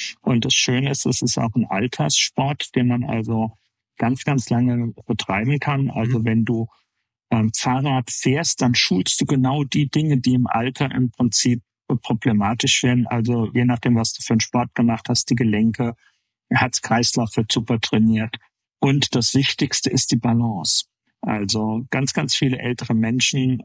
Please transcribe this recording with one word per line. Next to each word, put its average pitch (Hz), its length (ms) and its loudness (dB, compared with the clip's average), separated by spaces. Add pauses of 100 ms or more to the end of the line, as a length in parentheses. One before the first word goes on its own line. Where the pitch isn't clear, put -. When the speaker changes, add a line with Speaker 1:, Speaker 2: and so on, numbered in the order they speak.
(220)
Speaker 1:
Und 117 220 0
das - 100 0
Schöne 131 360 0
ist, - 160 -2
es 127 160 0
ist 127 160 -2
auch 117 160 -2
ein 113 120 2
Alterssport, 139 1080 -2
den 123 140 2
man 120 160 0
also 113 520 -2 (420)
ganz, 123 260 -2
ganz 139 260 0
lange 120 440 0 (120)
betreiben 117 540 -2
kann. 139 300 0
Also 120 280 -2
Speaker 2:
Mhm. 113 60 -2
Speaker 1:
wenn 113 200 2
du, 113 220 -2 (640)
ähm, 110 260 2
Fahrrad 131 540 -2
fährst, - 500 -2
dann 123 140 2
schulst - 460 0
du 139 60 -2
genau 139 380 2
die 147 240 0
Dinge, 156 300 2
die 123 160 2
im 123 120 2
Alter 131 440 -2
im 127 200 0
Prinzip 120 520 0 (400)
problematisch 113 800 0
werden. 123 240 2
Also 117 480 0
je 123 100 2
nachdem, 123 320 2
was 113 160 0
du - 100 -12
für - 120 0
einen 110 60 4
Sport 123 340 -2
gemacht 117 340 0
hast, - 220 -2
die 143 40 2
Gelenke, 113 600 2 (560)
Herz-Kreislauf 120 840 0
wird 113 160 0
super 113 280 -2
trainiert. 110 560 2 (440)
Und 139 340 2
das 120 200 0
Wichtigste - 560 0
ist - 200 0
die 123 60 2
Balance. 117 680 0 (380)
Also 110 680 -2
ganz, 139 220 -2
ganz 151 220 -2
viele 131 240 0
ältere 120 360 -4
Menschen, 123 720 0